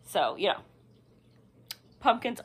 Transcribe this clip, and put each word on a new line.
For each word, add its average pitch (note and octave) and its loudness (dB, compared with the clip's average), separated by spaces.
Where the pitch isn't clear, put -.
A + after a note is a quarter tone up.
So, C#3+ 0
you F#3 2
know, - -2
pumpkins A#3+ 0